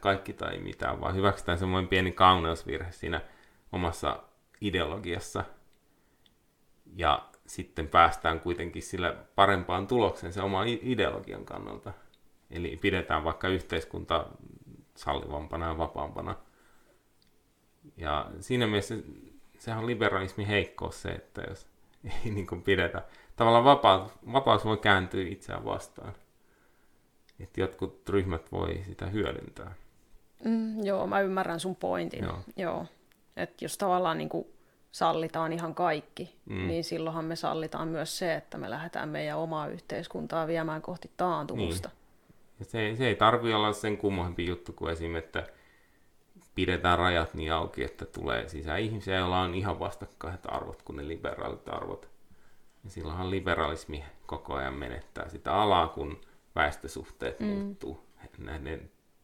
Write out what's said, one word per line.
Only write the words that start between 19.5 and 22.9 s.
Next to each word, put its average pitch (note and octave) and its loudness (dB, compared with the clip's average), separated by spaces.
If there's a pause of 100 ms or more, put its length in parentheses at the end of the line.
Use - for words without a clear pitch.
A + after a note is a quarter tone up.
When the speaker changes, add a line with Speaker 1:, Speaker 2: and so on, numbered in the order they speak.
Speaker 1:
sehän A2+ -4
on A2+ -2
liberalismin G2+ 0
heikkous G2 -2
se, F#2 -6
että - -10
jos - -14 (380)
<laughs> F#2+ -10 (140)
ei A2+ 0
niinku G2 -4
pidetä. F#2 2 (340)